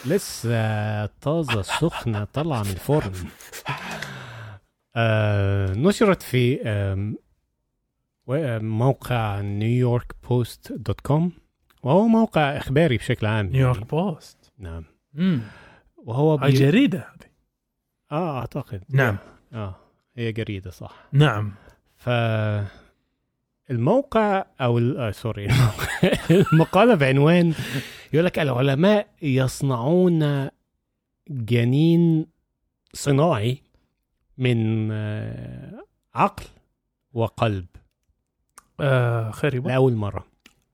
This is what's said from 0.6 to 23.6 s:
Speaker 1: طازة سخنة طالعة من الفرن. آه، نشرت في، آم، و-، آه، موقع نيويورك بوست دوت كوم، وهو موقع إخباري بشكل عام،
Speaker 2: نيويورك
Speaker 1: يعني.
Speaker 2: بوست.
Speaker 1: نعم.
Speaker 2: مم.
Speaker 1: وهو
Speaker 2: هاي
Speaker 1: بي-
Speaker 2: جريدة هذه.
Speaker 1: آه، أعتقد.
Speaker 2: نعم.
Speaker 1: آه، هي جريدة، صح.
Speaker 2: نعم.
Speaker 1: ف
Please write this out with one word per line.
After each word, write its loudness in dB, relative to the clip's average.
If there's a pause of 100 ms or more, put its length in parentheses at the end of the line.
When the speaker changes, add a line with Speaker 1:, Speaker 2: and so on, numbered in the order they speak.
Speaker 1:
طازة -4
سخنة -4
طالعة -4
من -6
الفرن. -2 (1800)
آه، 0
نشرت 2
في، 0
آم، -2 (1080)
و-، -4
آه، -2
موقع -2
نيويورك -2 (140)
بوست -4
دوت -6
كوم، 0 (520)
وهو 4
موقع 2
إخباري 2
بشكل -2
عام، 0
Speaker 2:
نيويورك 2
Speaker 1:
يعني. -10
Speaker 2:
بوست. -6
Speaker 1:
نعم. -12 (300)
Speaker 2:
مم. 0 (560)
Speaker 1:
وهو 0
Speaker 2:
هاي 2
Speaker 1:
بي- 4
Speaker 2:
جريدة 4
هذه. -14 (840)
Speaker 1:
آه، -4
أعتقد. -10
Speaker 2:
نعم. 2 (360)
Speaker 1:
آه، -8 (400)
هي -4
جريدة، -8
صح. -20
Speaker 2:
نعم. 2 (440)
Speaker 1:
ف -8 (1600)